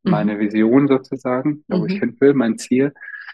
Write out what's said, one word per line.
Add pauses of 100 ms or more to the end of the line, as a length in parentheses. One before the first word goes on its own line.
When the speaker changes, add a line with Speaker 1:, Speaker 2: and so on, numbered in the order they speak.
Speaker 1:
Mhm.
Speaker 2:
Meine
Vision
sozusagen,
da,
wo
ich
Speaker 1:
Mhm.
Speaker 2:
hin
will,
mein
Ziel. (420)